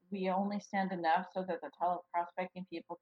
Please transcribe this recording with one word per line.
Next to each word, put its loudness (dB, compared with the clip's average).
we 0
only 2
send 0
enough 2
so -2
that -2
the -8
teleprospecting -2
people -8